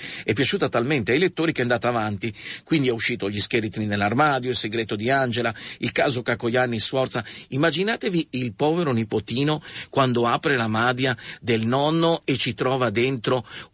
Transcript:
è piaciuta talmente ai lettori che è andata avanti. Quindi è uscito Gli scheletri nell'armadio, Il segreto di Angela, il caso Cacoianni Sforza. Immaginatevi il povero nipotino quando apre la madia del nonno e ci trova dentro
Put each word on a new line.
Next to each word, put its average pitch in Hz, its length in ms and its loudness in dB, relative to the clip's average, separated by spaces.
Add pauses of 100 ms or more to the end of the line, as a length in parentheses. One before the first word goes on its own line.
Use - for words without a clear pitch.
(240)
è 107 100 0
piaciuta 139 360 2
talmente 120 420 0
ai 143 80 4
lettori 165 320 2
che - 80 -4
è 127 40 2
andata 120 240 0
avanti. 107 460 -2 (300)
Quindi 143 260 2
è - 20 2
uscito 113 380 -2
Gli 104 100 -4
scheletri 107 460 -2
nell'armadio, 123 640 2
Il 120 60 0
segreto 110 400 -4
di 107 140 -2
Angela, 120 440 0 (260)
il 120 120 -2
caso 139 300 0
Cacoianni 120 580 0
Sforza. 127 440 -2 (260)
Immaginatevi 175 840 0
il 123 220 -4
povero 156 380 0
nipotino 117 720 0 (280)
quando 123 380 4
apre 139 300 2
la 113 100 0
madia 123 480 2 (240)
del 113 260 2
nonno 156 600 2
e 135 120 0
ci 123 160 -2
trova 127 360 0
dentro 127 560 0 (280)